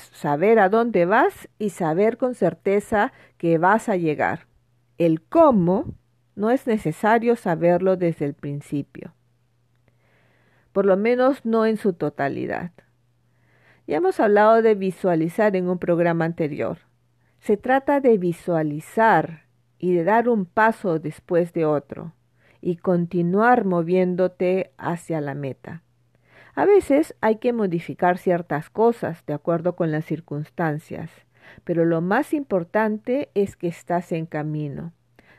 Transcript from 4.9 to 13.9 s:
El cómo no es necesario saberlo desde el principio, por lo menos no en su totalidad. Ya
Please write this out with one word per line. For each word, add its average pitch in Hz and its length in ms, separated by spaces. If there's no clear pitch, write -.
El 165 240
cómo 247 760
no 208 160
es 269 160
necesario 226 680
saberlo 175 600
desde 170 280
el 143 80
principio, - 800
por 190 140
lo 190 100
menos 247 500
no 226 200
en 220 100
su 208 180
totalidad. 139 800
Ya 294 100